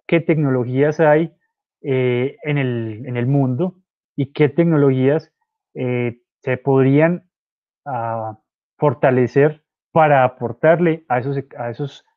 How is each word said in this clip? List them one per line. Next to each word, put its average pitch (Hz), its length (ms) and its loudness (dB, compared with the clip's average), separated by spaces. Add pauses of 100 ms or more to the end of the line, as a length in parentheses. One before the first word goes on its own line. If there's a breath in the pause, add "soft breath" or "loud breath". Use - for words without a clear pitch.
qué 165 140 2
tecnologías 143 800 0
hay, 160 360 2 (480)
eh, 127 600 -2
en 147 140 -4
el, 120 480 -4
en 123 140 -6
el 120 80 -2
mundo 139 500 -2 (400)
y - 160 -6
qué 151 160 2
tecnologías, 143 800 0 (440)
eh, 123 480 -6 (180)
se 127 160 -4
podrían, 139 720 2 (560)
ah, 113 540 -8 (400)
fortalecer 139 840 2 (300)
para 147 320 4
aportarle 160 840 0
a 123 100 0
esos 139 180 -4
sec-, 135 220 -10
a 120 120 -8
esos - 340 -12 (120)